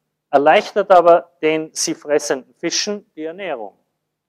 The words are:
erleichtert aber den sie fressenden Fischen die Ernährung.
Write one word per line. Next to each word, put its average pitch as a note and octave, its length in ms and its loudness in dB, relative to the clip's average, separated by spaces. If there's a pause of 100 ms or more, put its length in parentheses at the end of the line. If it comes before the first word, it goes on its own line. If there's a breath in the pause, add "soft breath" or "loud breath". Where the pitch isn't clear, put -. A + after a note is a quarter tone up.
(300)
erleichtert F#3 600 2
aber E3+ 420 4 (100)
den D#3 320 -2
sie D#3+ 200 -6
fressenden D3 600 -4
Fischen G3+ 600 -8
die D#3 100 -14
Ernährung. D#3+ 520 -12 (520)